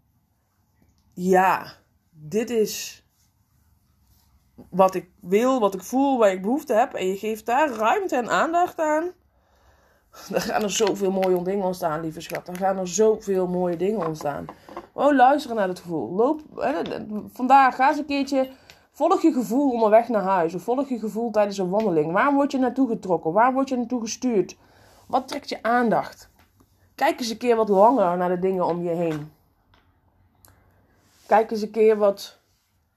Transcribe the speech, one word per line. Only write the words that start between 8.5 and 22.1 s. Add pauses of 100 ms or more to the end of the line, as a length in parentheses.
aan. (1160)
Dan
gaan
er
zoveel
mooie
dingen
ontstaan,
lieve
schat.
Dan
gaan
er
zoveel
mooie
dingen
ontstaan. (480)
Oh,
luisteren
naar
het
gevoel.
Loop, (160)
hè, (500)
vandaag,
ga
eens
een
keertje, (420)
volg
je
gevoel
onderweg
naar
huis.
Of
volg
je
gevoel
tijdens
een
wandeling.